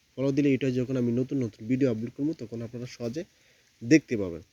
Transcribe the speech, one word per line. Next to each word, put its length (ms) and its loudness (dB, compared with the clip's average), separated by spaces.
ফলো 160 0
দিলে 220 4
এটা 120 0
হয় 80 0
যখন 220 -2
আমি 160 2
নতুন 260 0
নতুন 300 -6
ভিডিও 220 4
আপলোড 260 -4
করবো, 160 -2
তখন 300 -10
আপনারা 240 -10
সহজে 380 -8
দেখতে 320 4
পাবেন। 260 -4